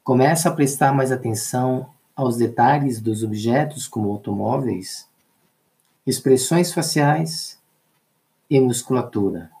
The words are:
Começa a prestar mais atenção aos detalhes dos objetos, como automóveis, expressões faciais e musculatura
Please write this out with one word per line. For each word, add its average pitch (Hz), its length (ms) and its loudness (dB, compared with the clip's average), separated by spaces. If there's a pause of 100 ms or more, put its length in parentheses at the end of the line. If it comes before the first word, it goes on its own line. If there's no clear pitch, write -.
Começa 147 460 2
a - 60 2
prestar 139 400 2
mais 135 180 2
atenção 127 760 -4 (260)
aos 123 220 -2
detalhes 120 640 2
dos 110 200 -4
objetos, 117 640 -2
como 104 240 -4
automóveis, 104 960 -6 (1000)
expressões 135 640 2
faciais 156 880 -2 (880)
e 135 120 6
musculatura 113 1000 -2